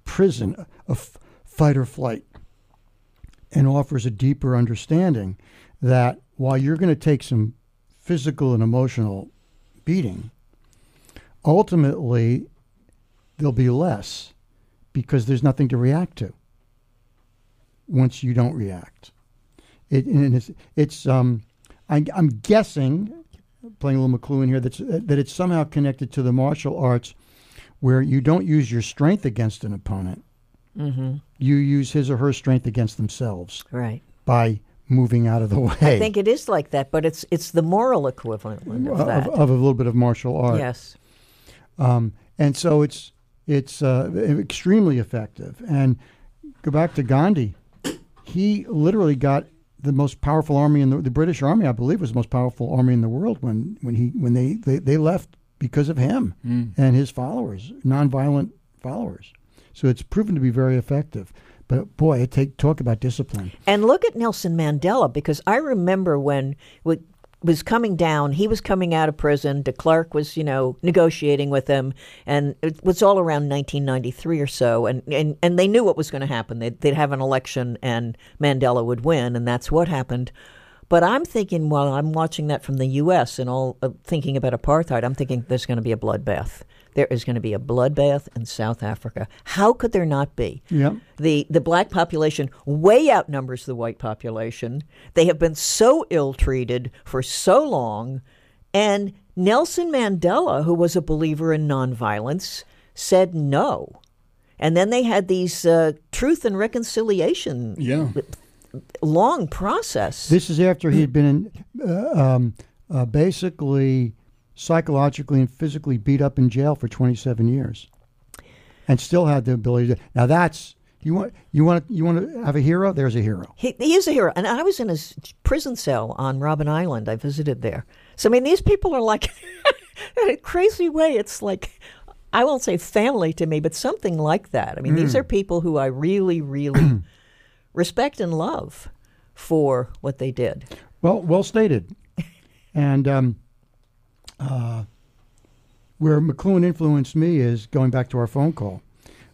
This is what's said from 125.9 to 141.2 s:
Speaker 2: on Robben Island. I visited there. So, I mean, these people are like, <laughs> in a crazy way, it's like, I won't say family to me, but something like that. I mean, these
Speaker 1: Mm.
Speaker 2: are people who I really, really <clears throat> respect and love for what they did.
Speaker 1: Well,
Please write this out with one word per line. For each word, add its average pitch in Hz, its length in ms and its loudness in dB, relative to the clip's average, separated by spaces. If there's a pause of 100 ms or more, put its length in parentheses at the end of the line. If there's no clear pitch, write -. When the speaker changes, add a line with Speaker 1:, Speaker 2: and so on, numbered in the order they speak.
Speaker 2:
on 135 220 -4
Robben 151 300 -2
Island. 151 400 -2
I 113 80 -4
visited 143 460 -4
there. 117 220 -6 (320)
So, - 120 0
I - 20 6
mean, 247 120 4
these 330 180 2
people 392 320 2
are 254 80 0
like, 214 280 0 (460)
<laughs> - 460 -8
in 403 80 4
a - 80 0
crazy 359 520 0
way, 311 260 2
it's - 260 -4
like, 196 400 -8 (500)
I 233 140 4
won't 277 160 0
say 180 160 -2
family 208 560 0
to 165 140 -4
me, 156 120 -2
but 156 160 -2
something 254 420 -4
like 156 340 -2
that. 117 260 -4
I - 40 -10
mean, 151 140 2
these 151 200 2
Speaker 1:
Mm. 170 40 2
Speaker 2:
are - 40 0
people 196 380 -2
who 160 160 0
I 135 100 0
really, 170 520 0
really 139 640 2 (320)
<clears throat> - 400 -20
respect 240 460 -2
and 175 140 -4
love - 560 -6 (440)
for 139 560 0 (120)
what 135 180 -6
they 131 120 -4
did. - 340 -4 (360)
Speaker 1:
Well, 190 220 2